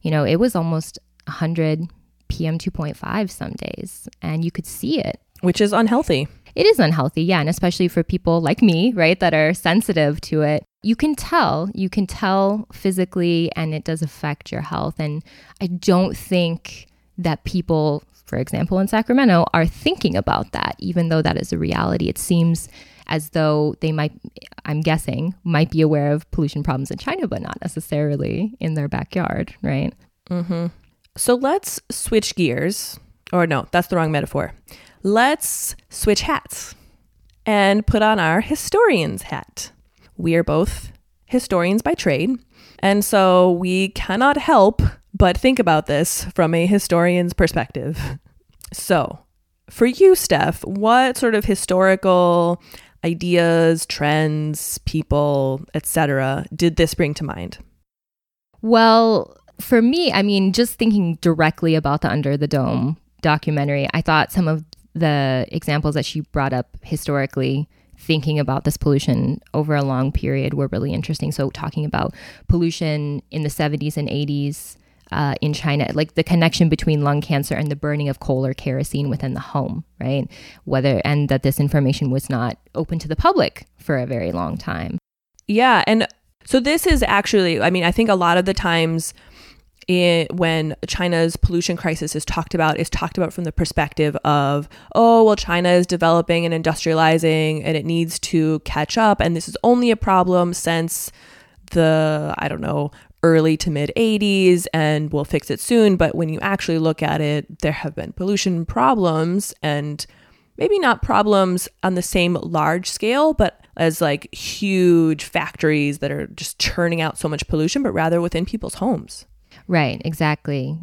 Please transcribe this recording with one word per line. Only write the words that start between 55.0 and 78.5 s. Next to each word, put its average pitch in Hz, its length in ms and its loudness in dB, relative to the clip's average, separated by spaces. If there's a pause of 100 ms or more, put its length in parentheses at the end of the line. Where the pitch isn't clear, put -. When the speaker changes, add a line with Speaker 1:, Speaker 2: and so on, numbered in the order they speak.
Speaker 2:
et 156 140 -6
cetera, 139 680 -2
did 170 220 0
this 165 180 2
bring 151 200 -2
to 156 100 -8
mind? - 340 -10 (1000)
Speaker 1:
Well, 226 760 4 (240)
for 240 200 4
me, 277 320 2
I 196 100 2
mean, 196 300 2
just 233 220 0
thinking 202 420 2
directly 160 600 2
about 151 240 0
the - 100 0
Under 143 260 0
the 147 120 -2
Dome 131 480 0 (240)
documentary, 143 760 0
I 165 60 0
thought 156 320 2
some 175 160 2
of 156 160 -2 (300)
the 139 560 0
examples 151 440 -2
that 147 120 -2
she - 140 -8
brought 135 340 -2
up - 280 -6
historically, 139 840 -2 (300)
thinking 151 400 0
about 139 260 -2
this 151 140 0
pollution 143 640 0 (120)
over 151 220 -2
a 143 100 0
long 131 260 -2
period, 135 440 -2
were 139 140 -2
really 107 240 -4
interesting. 151 400 -4
So 139 180 -2
talking 151 340 -6
about - 300 -4 (340)
pollution 156 840 0
in 156 120 -6
the 147 80 -2
seventies 147 480 -2
and 147 100 -4
eighties, 143 720 -4 (340)
uh, 143 300 -2
in 151 100 0
China, 147 400 -2
like, 151 220 -2
the 165 100 0
connection 170 440 4
between 151 360 0
lung 143 160 2
cancer 143 340 -2
and 147 160 -2
the 143 60 -4
burning 147 320 -4
of 135 120 -6
coal 131 240 -2
or 135 100 -2